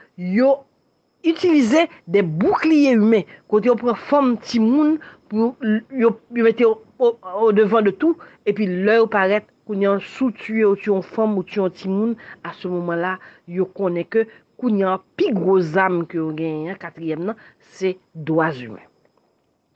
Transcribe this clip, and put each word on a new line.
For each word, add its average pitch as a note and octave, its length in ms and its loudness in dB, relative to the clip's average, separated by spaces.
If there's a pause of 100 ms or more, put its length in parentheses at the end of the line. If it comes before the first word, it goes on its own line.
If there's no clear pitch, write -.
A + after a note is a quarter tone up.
(180)
yo G#3+ 380 2 (720)
itilize D#4+ 600 2 (240)
de G3 160 2
boukliye C#4 720 2
imen. G#3+ 300 2 (240)
Kote G#3+ 180 2
yo A#3+ 100 4
pran A#3+ 200 -4 (100)
fanm C4+ 320 2
timoun, C#4+ 560 2 (320)
pou A3+ 240 -2 (400)
yo, A#3 220 2 (180)
yo A#3 120 0
mete A3+ 200 2
yo A3 140 2 (180)
o, A#3 160 2 (300)
o A3+ 100 4
devan G#3+ 320 2
de F#3+ 80 0
tout, D#4+ 240 0 (320)
epi G3+ 200 -2
lè G3 320 0
yo A3 100 2
parèt, G3+ 340 0 (200)
kounye G3 240 -2
a G3 100 0
sou B3 340 -4
tye A3 320 -2
ou G3 120 2
tye G#3 140 -4
yon F#3+ 140 0
fanm A3 320 -2
ou F#3 80 -4
tye - 160 -4
yon F#3 120 -2
timoun, G#3+ 440 -4 (280)
a E3+ 80 -12
se - 160 -10
moman F3 320 -4
la, F#3 120 -4 (360)
yo F3+ 160 -2 (120)
konnen F3 320 -2
ke A3 180 0 (340)
kounye G#3 280 0
a F#3 80 -2 (200)
pi F4+ 160 0
gwo F#3 280 2
zam F3 480 0
ke E3 120 -6
yo D#3+ 160 -4
genyen, D#3+ 440 -6
katriyèm E3 480 -8
nan, A3+ 100 -10 (340)
se F#3 220 -4 (180)
dwa D#3+ 400 -2
imen. A#2+ 320 -16 (920)